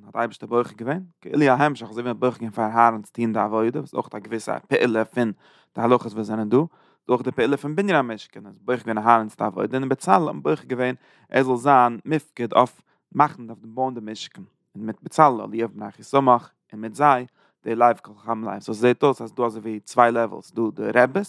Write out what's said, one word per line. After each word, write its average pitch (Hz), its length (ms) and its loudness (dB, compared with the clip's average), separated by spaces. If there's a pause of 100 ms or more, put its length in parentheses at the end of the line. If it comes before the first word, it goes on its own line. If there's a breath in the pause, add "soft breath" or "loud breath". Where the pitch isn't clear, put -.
האט 104 100 -16
אייבערשטער 113 320 -6
ברוך 120 240 -2
געווען. 143 300 -6 (240)
אלע 143 260 2
המשך, 123 380 0
אזוי 113 120 -8
ווי 120 120 -6
ברוך 120 240 -2
געווען 113 120 -8
פאר 110 300 -2
הארן 113 220 4
צו - 100 -20
טון, 117 200 -2
דא 110 60 -2
וואו, 110 320 0
דאס - 120 -6
איז - 120 -16
אויך - 160 -6
דער 110 100 -12
געוויסער 107 380 -8 (100)
פעולה 113 360 2
פון 113 280 -2 (440 soft breath)
דער 117 80 -2
הלכות, 120 280 2
וואס 107 140 -8
זיי 107 180 -4
דא. 110 140 2 (480 soft breath)
דורך 120 160 0
די 127 80 -4
פעולה 127 260 0
פון 151 200 -10
בנין 196 180 0
המשכן, 113 520 -4
אז 101 120 -20
ברוך 120 220 -4
געווען 107 180 -4
הארן 110 300 4
צו - 100 -16
דא 107 60 -4
וואו, 104 220 -2
דען 131 220 -4
בצלאל 170 440 2 (100)
ברוך 151 220 -2
געווען, 127 300 -4 (360 soft breath)
ער 135 120 2
זאל 131 140 0
זיין, 123 480 4
מופקד 120 480 -6
אויף 120 280 2 (320)
מאכן, 123 360 -2
אויף 113 100 -18
דעם 113 160 -20
בוים 131 200 -4
דער 113 100 -10
משכן. 107 380 -14 (340)
און 107 100 -12
מיט 107 160 -8
בצלאל, 131 380 2
אליהו 107 280 -4
בן 104 140 -16
אחיסמך, 123 680 2 (220)
און 104 80 -14
מיט 110 140 -12
זיי, 135 320 2 (380)
די 113 100 -4
לייב 117 280 4
כל 107 140 -20
חיים 110 280 -8
לייב. 101 160 -10
סאו 110 140 -8
זעט 120 280 2
אויס, 135 200 2
אז 110 100 -12
דו 123 120 -2
האסט 110 120 -4
אזוי 110 140 -10
ווי 107 100 -8
צוויי 120 320 2
לעוולס. 113 400 -4
דו, 113 180 -2
דער 107 240 -6
רבי, 131 340 4